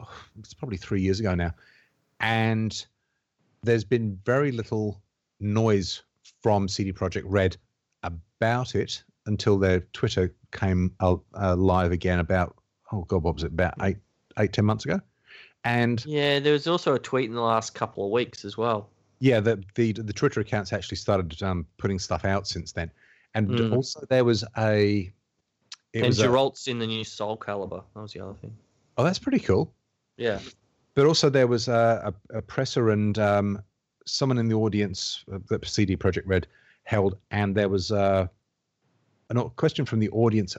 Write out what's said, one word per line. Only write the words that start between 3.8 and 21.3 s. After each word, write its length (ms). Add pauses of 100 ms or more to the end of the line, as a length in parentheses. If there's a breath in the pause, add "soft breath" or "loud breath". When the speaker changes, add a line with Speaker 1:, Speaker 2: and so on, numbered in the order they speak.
Speaker 1:
been 400
very 280
little 480 (400)
noise 640 (400)
from 260
C 160
D 80
Projekt 340
Red 300 (460)
about 720
it 280 (240)
until 320
their 220 (120)
Twitter 420 (180)
came, 480
uh, 160 (240)
uh, 160
live 360
again 260
about, 380 (360)
oh 120
God, 180
what 120
was 100
it, 80
about 300
eight, 140 (420)
eight, 140
ten 140
months 180
ago? 160 (640 loud breath)
And 380
Speaker 2:
Yeah, 360
there 120
was 140
also 280
a 40
tweet 320
in 40
the 60
last 340
couple 300
of 60
weeks 340
as 140
well. 320 (300)
Speaker 1:
Yeah, 200
the, 240 (120)
the, 160
the 200
Twitter 280
accounts 340
actually 240
started, 440